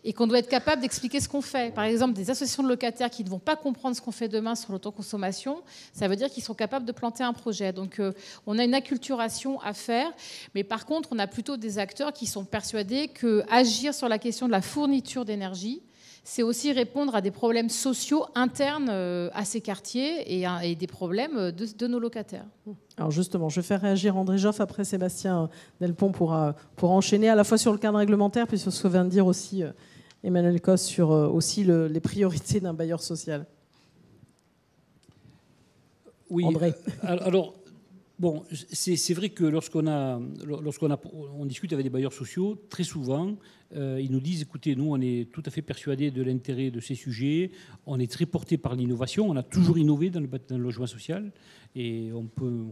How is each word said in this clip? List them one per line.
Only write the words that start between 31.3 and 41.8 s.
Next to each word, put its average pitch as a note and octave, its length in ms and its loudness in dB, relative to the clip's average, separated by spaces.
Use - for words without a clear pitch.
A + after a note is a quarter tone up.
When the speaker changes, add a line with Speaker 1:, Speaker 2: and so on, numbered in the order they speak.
Speaker 2:
le, E3 240 6
les D#3+ 120 0
priorités F#3+ 600 0
d'un F3+ 120 -4
bailleur E3 300 -2
social. D#3+ 420 -6
Speaker 3:
Oui, F3 140 2
Speaker 2:
André. E3 240 4
Speaker 3:
euh, - 220 -2
al-, F3+ 220 0
alors, F#3 300 2
bon, D#3+ 240 0
c'est, F3+ 240 -2
c'est E3+ 200 0
vrai F3+ 160 -2
que - 120 -2
lorsqu'on D#3 460 2
a, C3+ 320 0
lorsqu'on D3 460 -2
a, C#3 80 -2
on C#3+ 100 -6
discute D#3 260 -6
avec C#3 120 0